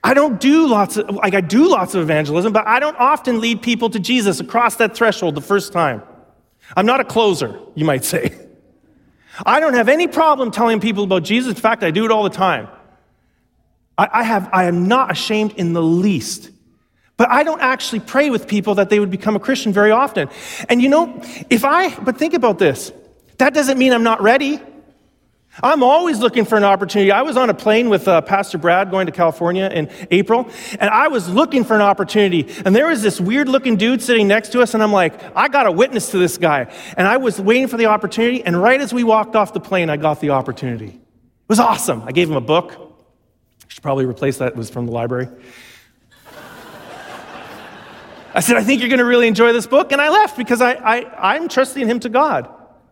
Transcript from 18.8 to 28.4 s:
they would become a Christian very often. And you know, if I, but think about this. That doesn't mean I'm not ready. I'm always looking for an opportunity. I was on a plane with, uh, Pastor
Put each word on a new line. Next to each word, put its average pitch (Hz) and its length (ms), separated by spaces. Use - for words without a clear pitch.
they 208 80
would 202 100
become 196 260
a 196 40
Christian 247 340
very 208 160
often. 220 400
And 240 140
you 269 40
know, 311 320
if 240 160
I, 320 340
but 233 180
think 311 180
about 226 240
this. 147 320
That 262 140
doesn't 277 240
mean 262 160
I'm 233 100
not 226 180
ready. 269 380
I'm 262 180
always 294 380
looking 233 260
for 226 100
an 208 80
opportunity. 196 480
I 208 120
was 285 120
on 247 140
a 196 60
plane 220 340
with, 190 180
uh, 170 140
Pastor 196 380